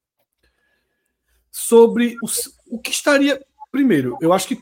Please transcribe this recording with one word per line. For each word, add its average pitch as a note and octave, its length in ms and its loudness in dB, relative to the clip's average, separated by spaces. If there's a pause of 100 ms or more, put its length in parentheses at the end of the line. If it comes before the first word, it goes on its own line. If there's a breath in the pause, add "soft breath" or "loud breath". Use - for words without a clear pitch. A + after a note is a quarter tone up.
(1500)
sobre A#3 720 2
o A3 40 -10
s-, - 260 -8 (140)
o A#3 140 -12
que - 100 -12
estaria. C#4 540 0 (260)
Primeiro, E3 500 0
eu E3 120 2
acho F#3+ 160 -2
que - 140 -6